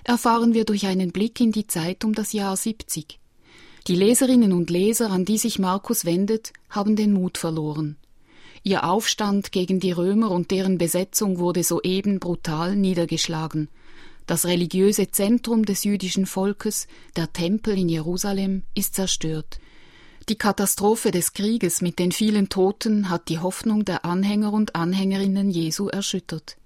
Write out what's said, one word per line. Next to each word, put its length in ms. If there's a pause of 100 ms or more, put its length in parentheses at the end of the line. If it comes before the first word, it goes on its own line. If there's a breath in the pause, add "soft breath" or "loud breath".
erfahren 520
wir 100
durch 220
einen 240
Blick 280
in 120
die 160
Zeit 360
um 120
das 180
Jahr 240
siebzig. 640 (640 loud breath)
Die 100
Leserinnen 560
und 200
Leser, 400
an 140
die 120
sich 220
Markus 460
wendet, 480 (180)
haben 240
den 180
Mut 240
verloren. 600 (680 loud breath)
Ihr 240
Aufstand 640
gegen 300
die 100
Römer 400
und 180
deren 280
Besetzung 600
wurde 280
soeben 560
brutal 560
niedergeschlagen. 880 (580 loud breath)
Das 200
religiöse 680
Zentrum 540
des 180
jüdischen 420
Volkes, 600 (300 loud breath)
der 160
Tempel 440
in 120
Jerusalem, 760 (100)
ist 220
zerstört. 640 (720 loud breath)
Die 80
Katastrophe 760
des 220
Krieges 480
mit 180
den 140
vielen 340
Toten 600
hat 180
die 120
Hoffnung 440
der 220
Anhänger 480
und 240
Anhängerinnen 720
Jesu 400
erschüttert. 680 (100)